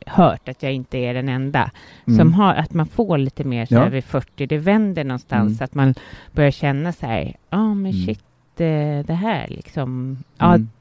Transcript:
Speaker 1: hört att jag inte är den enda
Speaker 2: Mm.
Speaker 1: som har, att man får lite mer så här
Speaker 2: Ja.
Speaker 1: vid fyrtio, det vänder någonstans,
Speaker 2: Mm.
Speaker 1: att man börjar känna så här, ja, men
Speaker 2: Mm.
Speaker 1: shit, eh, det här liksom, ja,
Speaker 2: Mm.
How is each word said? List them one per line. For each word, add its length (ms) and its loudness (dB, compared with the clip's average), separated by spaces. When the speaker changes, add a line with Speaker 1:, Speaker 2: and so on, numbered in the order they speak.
Speaker 1:
hört 440 2
att 140 -12
jag 100 -4
inte 240 -8
är 160 -4
den 160 -4
enda 420 -2
Speaker 2:
Mm. 120 6
Speaker 1:
som 140 6
har, 200 4
att 200 -2
man 140 0
får 300 0
lite 260 -2
mer 220 -4
så 100 4
här 80 6
Speaker 2:
Ja. 60 2
Speaker 1:
vid 140 -4
fyrtio, 420 -6
det 120 -2
vänder 460 0
någonstans, 580 -2
Speaker 2:
Mm. 40 -4
Speaker 1:
att 100 -12
man 180 4
börjar 200 4
känna 420 -4
så 120 -12
här, 300 -4
ja, 240 0
men 180 -4
Speaker 2:
Mm. 140 -2
Speaker 1:
shit, 140 -4
eh, 500 -2
det 140 -2
här 280 -4
liksom, 680 -8
ja, 180 2
Speaker 2:
Mm. 140 0